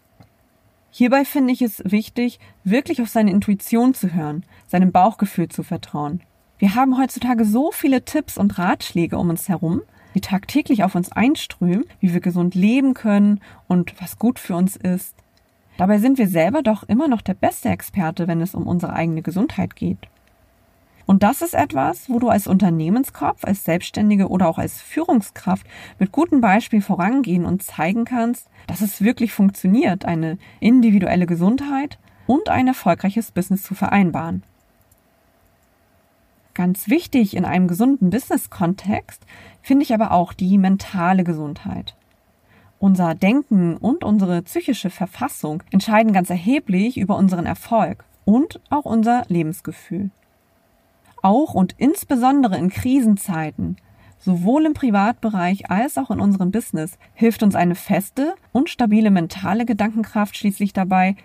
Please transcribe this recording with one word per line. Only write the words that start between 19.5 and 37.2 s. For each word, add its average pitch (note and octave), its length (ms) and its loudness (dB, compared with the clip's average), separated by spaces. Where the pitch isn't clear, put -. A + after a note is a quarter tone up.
geht. - 320 -6
Und F#3+ 180 4
das A3+ 180 2
ist E4+ 140 -4
etwas, - 540 -2
wo A#3+ 100 0
du A#3+ 100 0
als G#3 180 0
Unternehmenskopf, F#3+ 960 0
als - 220 -4
Selbstständige G3 640 0
oder F#3 180 2
auch E3 100 -2
als - 240 -6
Führungskraft - 840 -2
mit F#3+ 140 -2
gutem D#4 260 2
Beispiel G#3+ 420 2
vorangehen F#3+ 640 0
und F3 180 -2
zeigen G3+ 420 -4
kannst, A#3+ 440 -4
dass - 140 -8
es G3 240 -4
wirklich A3+ 300 0
funktioniert, G3 720 2
eine D#3+ 320 -2
individuelle G#3 640 4
Gesundheit C4 760 -2
und D4+ 200 0
ein B3+ 220 0
erfolgreiches G3 640 -2
Business F#3+ 320 -2
zu F#3+ 120 -10
vereinbaren. F#3 680 0
Ganz F3+ 320 -2
wichtig B3 480 0